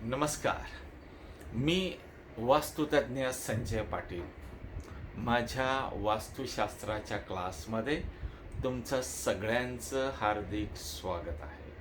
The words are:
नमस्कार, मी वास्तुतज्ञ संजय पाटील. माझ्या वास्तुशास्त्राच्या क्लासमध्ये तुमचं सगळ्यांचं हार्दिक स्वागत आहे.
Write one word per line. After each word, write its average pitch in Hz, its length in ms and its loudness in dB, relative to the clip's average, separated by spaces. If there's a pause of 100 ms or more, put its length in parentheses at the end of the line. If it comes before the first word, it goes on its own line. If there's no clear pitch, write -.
नमस्कार, 135 560 2 (880)
मी 170 400 4 (460)
वास्तुतज्ञ 135 880 4
संजय 113 540 0
पाटील. 90 400 -4 (920)
माझ्या 120 760 2
वास्तुशास्त्राच्या 107 1300 0
क्लासमध्ये 113 840 -2 (640)
तुमचं 127 380 0
सगळ्यांचं 123 1120 0
हार्दिक 104 600 2
स्वागत 82 680 -4
आहे. - 380 -10